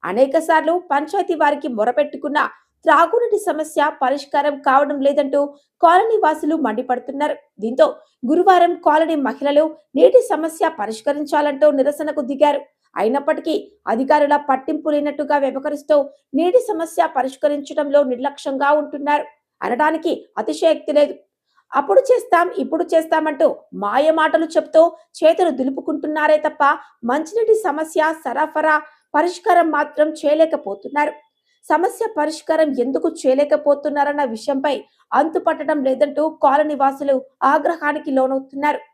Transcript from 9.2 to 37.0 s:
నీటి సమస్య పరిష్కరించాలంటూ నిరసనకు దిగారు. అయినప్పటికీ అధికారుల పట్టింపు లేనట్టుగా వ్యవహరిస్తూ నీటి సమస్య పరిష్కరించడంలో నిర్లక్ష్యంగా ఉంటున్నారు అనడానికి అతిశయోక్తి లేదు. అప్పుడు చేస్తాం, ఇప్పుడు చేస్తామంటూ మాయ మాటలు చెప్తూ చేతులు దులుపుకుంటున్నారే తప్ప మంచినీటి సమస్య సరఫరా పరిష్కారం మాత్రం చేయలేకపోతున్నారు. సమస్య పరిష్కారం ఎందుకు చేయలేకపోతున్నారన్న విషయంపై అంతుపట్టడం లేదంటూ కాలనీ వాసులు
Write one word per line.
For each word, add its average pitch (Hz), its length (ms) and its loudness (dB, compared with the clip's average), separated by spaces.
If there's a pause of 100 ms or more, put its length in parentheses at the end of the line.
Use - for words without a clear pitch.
నీటి 466 340 6
సమస్య 320 380 -2
పరిష్కరించాలంటూ 285 1040 0
నిరసనకు 294 500 -2
దిగారు. 277 400 2 (360)
అయినప్పటికీ 277 760 -2 (140)
అధికారుల 294 500 2
పట్టింపు 294 540 -2
లేనట్టుగా 294 480 -2
వ్యవహరిస్తూ 277 720 -2 (240)
నీటి 349 240 2
సమస్య 330 580 -2
పరిష్కరించడంలో 285 880 0
నిర్లక్ష్యంగా 269 680 -4
ఉంటున్నారు 294 540 0 (380)
అనడానికి 311 680 -2 (100)
అతిశయోక్తి 311 540 -2
లేదు. 285 220 2 (600)
అప్పుడు 392 260 4
చేస్తాం, 359 500 2
ఇప్పుడు 320 340 -4 (100)
చేస్తామంటూ 311 640 2 (180)
మాయ 214 360 0
మాటలు 320 340 2
చెప్తూ 320 480 2 (320)
చేతులు 330 260 4
దులుపుకుంటున్నారే 302 840 -2
తప్ప 302 420 0 (260)
మంచినీటి 320 500 0
సమస్య 311 640 -2
సరఫరా 302 640 -2 (320)
పరిష్కారం 349 560 2
మాత్రం 302 400 0
చేయలేకపోతున్నారు. 294 1000 -2 (520)
సమస్య 370 440 -2 (100)
పరిష్కారం 311 640 -2
ఎందుకు 277 280 -2
చేయలేకపోతున్నారన్న 285 1160 0
విషయంపై 269 600 -4 (280)
అంతుపట్టడం 302 720 -2
లేదంటూ 285 460 0
కాలనీ 302 440 2
వాసులు 269 480 0 (200)